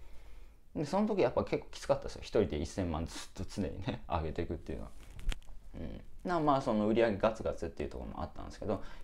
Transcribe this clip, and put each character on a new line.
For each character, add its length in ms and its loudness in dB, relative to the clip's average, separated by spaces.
で、 100 2
そ 140 2
の 80 4
時 140 2
や 80 8
っ 40 0
ぱ 100 4
結 200 0
構 80 -14
き 80 -10
つ 80 -4
か 80 6
っ 20 4
た 80 -6
で 40 -4
す 60 -6
よ。 80 -10
一 40 -10
人 80 8
で 100 0
一 120 0
千 220 0
万 140 0
ず 80 -8
っ 40 -10
と 140 -6
常 160 -2
に 220 -2
ね、 240 -2
上 140 0
げ 80 -2
て 100 -2
い 60 0
く 60 -4
っ 40 -2
て 160 -8
い 20 -4
う 40 -6
の 60 -6
は。 60 -12
う 80 -6
ん。 180 -8
な、 160 2
ま 180 6
あ、 40 4
そ 120 2
の 140 6
売 80 6
り 80 8
上 80 6
げ 60 0
ガ 140 6
ツ 120 -6
ガ 100 2
ツ 140 -4
っ 20 -4
て 140 -4
い 40 -2
う 20 -6
と 80 -6
こ 120 -6
ろ 80 -8
も 60 -4
あ 20 -2
っ 80 -8
た 80 -8
ん 40 -8
で 60 -10
す 80 -14
け 60 -6
ど、 160 0